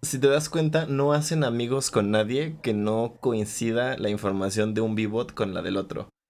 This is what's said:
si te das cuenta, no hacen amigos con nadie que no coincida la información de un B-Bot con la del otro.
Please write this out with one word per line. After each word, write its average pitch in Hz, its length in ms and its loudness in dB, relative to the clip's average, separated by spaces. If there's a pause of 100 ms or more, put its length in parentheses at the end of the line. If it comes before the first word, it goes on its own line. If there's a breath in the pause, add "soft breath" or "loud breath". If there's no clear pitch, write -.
si - 180 -4
te 139 80 6
das 151 220 4
cuenta, 156 360 0
no 139 280 2
hacen 151 300 2
amigos 120 460 0
con 104 220 2
nadie 131 500 0
que 113 120 0
no 110 460 0
coincida 117 800 0
la 107 120 0
información 104 640 0
de 110 80 2
un 110 140 0
B-Bot 110 380 -2
con 98 200 -4
la 90 80 -4
del 95 160 -4
otro. 95 320 -8 (200)